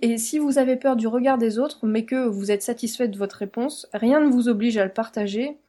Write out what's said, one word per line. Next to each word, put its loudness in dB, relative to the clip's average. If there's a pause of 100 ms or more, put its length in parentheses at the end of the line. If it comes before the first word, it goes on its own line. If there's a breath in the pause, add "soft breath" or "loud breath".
et 0
si -4
vous 2
avez 4
peur 0
du 0
regard 2
des 0
autres, -2
mais 0
que -2
vous -2
êtes 0
satisfait -4
de -6
votre -6
réponse, -6
rien 2
ne 6
vous 4
oblige 0
à 4
le -8
partager -4 (120)